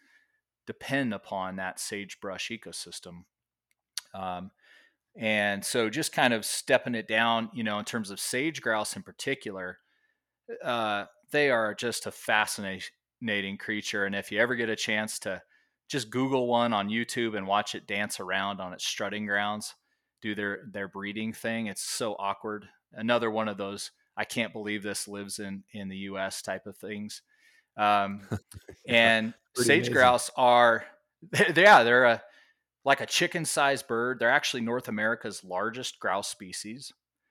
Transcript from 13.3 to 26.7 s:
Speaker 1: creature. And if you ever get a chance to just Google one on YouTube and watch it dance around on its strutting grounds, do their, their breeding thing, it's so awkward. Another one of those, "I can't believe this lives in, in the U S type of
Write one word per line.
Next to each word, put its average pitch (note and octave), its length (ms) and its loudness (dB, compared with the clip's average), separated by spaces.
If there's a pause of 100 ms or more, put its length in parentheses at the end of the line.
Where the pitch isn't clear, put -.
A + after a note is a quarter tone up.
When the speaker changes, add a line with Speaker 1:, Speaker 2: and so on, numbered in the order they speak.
Speaker 1:
creature. G#2 460 -4
And G2 100 -4
if G2 160 -6
you G#2 80 0
ever A#2+ 160 2
get A#2 140 -2
a A2 60 -2
chance G#2+ 440 -2
to G2 220 -8 (460)
just A#2+ 220 -4
Google B2+ 380 0
one A#2+ 260 2
on G2+ 160 0
YouTube A2+ 480 -2
and F#2+ 100 -6
watch G2+ 280 0
it - 120 -14
dance G#2 320 -4
around G2 400 -4
on F2+ 140 -10
its - 120 -8
strutting G#2 400 -4
grounds, G#2 500 -2 (460)
do G#2+ 140 -4
their, G2+ 360 -4
their G2 160 -8
breeding G#2 440 -6
thing, A2+ 360 -4
it's G2 160 -8
so G#2+ 340 -4
awkward. G2 500 -6 (240)
Another A#2 380 0
one A2 180 0
of G#2 100 -6
those, G2 340 -8 (260)
"I G#2+ 80 -4
can't A2+ 260 -4
believe G#2 320 -6
this G2+ 240 -6
lives G2+ 320 -10
in, G2 320 -8
in G2+ 160 -10
the F#2+ 100 -10
U G2 200 -8
S F#2+ 240 -4
type F#2+ 240 -8
of G2 120 -14